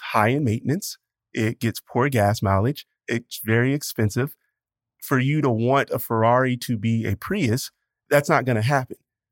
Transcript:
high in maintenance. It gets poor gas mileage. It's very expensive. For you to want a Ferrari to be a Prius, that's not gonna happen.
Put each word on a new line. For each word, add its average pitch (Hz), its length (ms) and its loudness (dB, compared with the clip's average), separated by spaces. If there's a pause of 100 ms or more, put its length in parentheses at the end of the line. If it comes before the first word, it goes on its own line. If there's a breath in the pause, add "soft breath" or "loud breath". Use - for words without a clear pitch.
(120)
high 110 160 4
in 143 160 0
maintenance. 131 540 -2 (340)
It 117 280 -2
gets 113 200 -2
poor 131 300 0
gas 104 320 2
mileage. 104 440 0 (220)
It's - 340 -6
very 117 300 2
expensive. 123 640 -2 (640)
For 135 160 0
you 139 220 0
to 139 100 2
want 120 400 0
a 113 80 -2
Ferrari 123 600 2
to 123 180 -4
be 113 300 -2
a 101 100 -2
Prius, 139 540 -2 (400)
that's 143 180 2
not 135 160 2
gonna 117 180 0
happen. 131 360 0 (340)